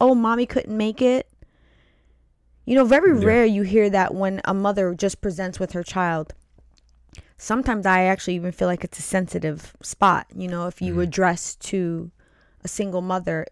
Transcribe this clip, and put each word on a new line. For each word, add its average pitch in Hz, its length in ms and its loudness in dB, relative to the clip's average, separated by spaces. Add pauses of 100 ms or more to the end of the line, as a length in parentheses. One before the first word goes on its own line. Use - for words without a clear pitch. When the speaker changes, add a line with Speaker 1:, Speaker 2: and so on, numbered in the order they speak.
Speaker 1:
"Oh, 254 140 6
mommy 233 320 2
couldn't 233 300 -4
make 214 260 -2
it." 254 260 2 (1400)
You 240 100 0
know, 269 100 8
very 285 340 6
Speaker 2:
Yeah. 202 80 2
Speaker 1:
rare 226 180 6
you 202 180 2
hear 208 280 4
that 190 240 2
when 190 300 -2
a - 100 0
mother 196 400 0
just 190 260 -4
presents 185 400 -6
with 185 120 -6
her 175 100 -6
child. 165 520 -4 (1040)
Sometimes 226 500 -2
I 185 180 4
actually 185 300 0
even 175 180 -6
feel 185 140 -2
like 180 160 -2
it's - 160 -10
a - 40 -12
sensitive 165 800 -6
spot, - 520 2
you 185 140 -10
know, 175 180 -6
if 180 160 -10
you 180 100 -2
Speaker 2:
Mm-hmm. 175 100 0
Speaker 1:
address 175 540 -2
to 170 540 -6 (540)
a 180 40 -12
single 190 320 -4
mother, 180 520 -4